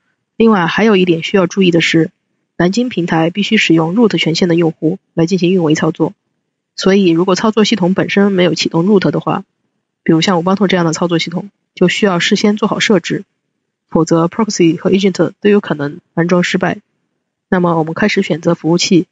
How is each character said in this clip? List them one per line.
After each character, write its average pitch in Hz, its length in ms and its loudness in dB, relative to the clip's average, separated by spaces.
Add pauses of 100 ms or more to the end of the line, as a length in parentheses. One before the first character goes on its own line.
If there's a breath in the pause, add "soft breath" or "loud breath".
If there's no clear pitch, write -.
(360)
另 226 160 4
外 175 160 2
还 196 160 -2
有 214 120 2
一 185 80 2
点 165 200 0
需 - 120 -2
要 175 120 2
注 196 140 -2
意 175 100 2
的 170 80 2
是， 160 320 0 (440)
蓝 175 140 0
鲸 233 180 -2
平 175 180 -6
台 165 240 0
必 202 120 -4
须 214 140 -2
使 165 180 2
用 165 220 0
root 208 220 2
权 160 160 -2
限 180 140 0
的 165 60 0
用 165 160 0
户 165 280 -4 (160)
来 165 120 0
进 185 120 0
行 170 120 0
运 185 120 2
维 156 120 2
操 160 160 -2
作， 170 220 -2 (640)
所 190 180 2
以 196 140 4
如 165 160 2
果 190 100 0
操 214 160 -2
作 214 140 2
系 233 100 0
统 185 200 0
本 - 160 -2
身 202 220 2
没 180 120 2
有 165 100 0
启 - 140 -4
动 165 160 -2
root 185 260 2
的 160 80 -2
话， 160 260 -4 (580)
比 - 100 2
如 160 80 4
像 175 180 0
Ubuntu 190 300 0
这 190 80 0
样 170 80 2
的 160 80 0
操 170 160 -2
作 170 100 -2
系 165 120 -8
统， 190 200 -10 (240)
就 180 140 2
需 - 160 -4
要 180 140 0
事 190 180 -2
先 208 200 0
做 214 120 -2
好 - 120 -4
设 196 180 2
置， - 260 -6 (600)
否 165 180 0
则 165 220 2
proxy 175 500 0
和 180 140 -2
agent 185 500 0
都 202 100 2
有 208 100 4
可 - 140 -4
能 147 260 -8 (140)
安 165 120 0
装 175 160 2
失 185 160 -2
败。 190 220 -4 (680)
那 180 120 0
么 170 180 0
我 156 60 0
们 160 100 -8
开 214 140 -2
始 208 140 0
选 165 180 -4
择 170 140 0
服 156 160 -4
务 175 80 2
器 185 340 0